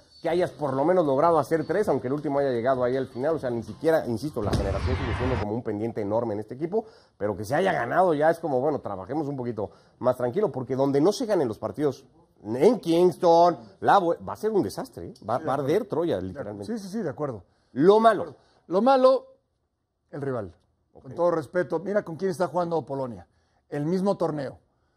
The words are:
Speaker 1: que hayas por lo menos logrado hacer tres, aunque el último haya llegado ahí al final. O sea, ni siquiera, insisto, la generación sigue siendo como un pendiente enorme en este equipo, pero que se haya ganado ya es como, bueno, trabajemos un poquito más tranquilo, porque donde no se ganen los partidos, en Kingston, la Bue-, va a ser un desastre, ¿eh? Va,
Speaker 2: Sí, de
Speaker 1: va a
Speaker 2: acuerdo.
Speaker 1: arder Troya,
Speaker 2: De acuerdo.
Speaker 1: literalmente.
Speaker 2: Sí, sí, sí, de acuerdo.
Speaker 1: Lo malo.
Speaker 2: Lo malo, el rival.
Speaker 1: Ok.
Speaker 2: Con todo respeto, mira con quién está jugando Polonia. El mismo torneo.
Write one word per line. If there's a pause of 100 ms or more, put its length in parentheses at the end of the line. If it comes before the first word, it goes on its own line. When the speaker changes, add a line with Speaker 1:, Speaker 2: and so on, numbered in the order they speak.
(200)
Speaker 1:
que
hayas
por
lo
menos
logrado
hacer
tres,
aunque
el
último
haya
llegado
ahí
al
final.
O
sea,
ni
siquiera,
insisto,
la
generación
sigue
siendo
como
un
pendiente
enorme
en
este
equipo, (320)
pero
que
se
haya
ganado
ya
es
como,
bueno,
trabajemos
un
poquito (280)
más
tranquilo,
porque
donde
no
se
ganen
los
partidos, (380)
en
Kingston, (240)
la
Bue-, (100)
va
a
ser
un
desastre,
¿eh?
Va,
Speaker 2:
Sí,
de
Speaker 1:
va
a
Speaker 2:
acuerdo. (100)
Speaker 1:
arder
Troya,
Speaker 2:
De
acuerdo.
Speaker 1:
literalmente.
Speaker 2:
Sí,
sí,
sí,
de
acuerdo. (280)
Speaker 1:
Lo
malo. (300)
Speaker 2:
Lo
malo, (840)
el
rival. (380)
Speaker 1:
Ok.
Speaker 2:
Con
todo
respeto,
mira
con
quién
está
jugando
Polonia. (440)
El
mismo
torneo. (380)